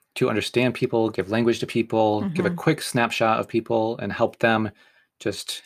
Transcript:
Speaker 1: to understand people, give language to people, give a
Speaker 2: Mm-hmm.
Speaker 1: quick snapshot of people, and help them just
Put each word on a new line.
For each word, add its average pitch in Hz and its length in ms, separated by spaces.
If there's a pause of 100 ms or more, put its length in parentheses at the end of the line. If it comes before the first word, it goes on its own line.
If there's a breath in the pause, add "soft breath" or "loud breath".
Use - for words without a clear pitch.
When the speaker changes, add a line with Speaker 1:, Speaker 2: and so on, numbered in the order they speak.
(180)
Speaker 1:
to 127 120
understand 120 440
people, 117 360
give 95 200
language 113 300
to 123 80
people, 110 640
give 180 160
a 101 40
Speaker 2:
Mm-hmm. 175 80
Speaker 1:
quick 156 240
snapshot 117 580
of 107 80
people, 113 520
and 101 120
help - 280
them 110 320 (480 soft breath)
just - 460